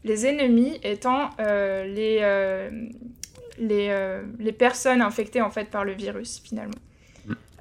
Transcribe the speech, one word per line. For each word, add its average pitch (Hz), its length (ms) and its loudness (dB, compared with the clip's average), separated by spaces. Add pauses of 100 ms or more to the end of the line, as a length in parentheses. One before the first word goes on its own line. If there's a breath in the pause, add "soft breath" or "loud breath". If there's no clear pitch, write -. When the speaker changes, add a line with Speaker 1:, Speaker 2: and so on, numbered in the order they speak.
Speaker 1:
Les 214 220 0
ennemis 277 560 4
étant, 254 560 0
euh, 202 480 0
les, 214 340 0
euh, 196 480 2 (880)
les, 208 320 0
euh, 196 320 -2 (180)
les 220 140 0
personnes 247 480 4
infectées, 220 400 0
en 208 80 0
fait, 208 160 -4
par 202 180 -4
le 196 100 -4
virus, 202 500 -10
finalement. 214 300 -10 (520 loud breath)
Speaker 2:
Mm. - 80 -6 (280 loud breath)